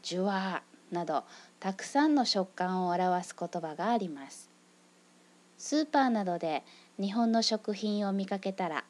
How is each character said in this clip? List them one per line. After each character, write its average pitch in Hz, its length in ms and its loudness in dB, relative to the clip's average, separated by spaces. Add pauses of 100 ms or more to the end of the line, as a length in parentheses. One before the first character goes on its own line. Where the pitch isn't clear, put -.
じ 165 160 -8
ゅ 185 40 0
わ 190 420 -2 (280)
ー 175 40 -4
な 175 80 0
ど、 151 220 -2 (340)
た 190 140 -4
く 196 100 -10
さ 294 240 4
ん 294 80 6
の 254 80 4
食 190 300 2
感 185 340 0
を 175 40 2
表 180 340 2
す - 120 -14
言 170 240 -4
葉 156 140 -6
が 185 140 -2
あ 240 80 4
り 196 100 0
ま 139 240 -10
す。 - 220 -20 (1040)
ス - 200 -2
ー 311 80 2
パ 277 220 4
ー - 20 4
な 214 160 2
ど 175 140 -2
で 156 240 -2 (360)
日 196 140 0
本 233 180 2
の 226 100 4
食 214 320 0
品 208 320 -2
を 196 60 0
見 196 140 0
か 196 120 -4
け 190 140 -4
た 190 160 -4
ら 151 220 -2